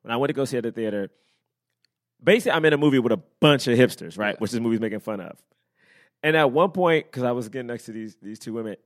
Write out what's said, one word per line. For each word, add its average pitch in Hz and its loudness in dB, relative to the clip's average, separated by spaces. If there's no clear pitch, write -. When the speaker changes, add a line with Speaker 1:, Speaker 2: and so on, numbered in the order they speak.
Speaker 1:
when 117 -8
I 117 -2
went 139 0
to 147 -4
go 135 -2
see 127 -6
it 117 -4
at 113 -6
the 113 -8
theater, 101 -4
basically, 208 2
I'm 160 0
in 151 4
a 143 0
movie 143 4
with 117 0
a - -2
bunch 143 4
of 120 2
hipsters, 87 0
right? 104 -2
Speaker 2:
Yeah. - -20
Speaker 1:
Which 107 -4
this 120 -4
movie's 113 -2
making 107 -6
fun 104 -8
of. - -16
And 156 4
at 143 4
one 170 4
point, 170 0
'cause 127 -6
I 123 0
was 120 -6
getting 123 -10
next 120 -10
to 117 -14
these, 110 -12
these 107 -16
two 113 -12
women 110 -8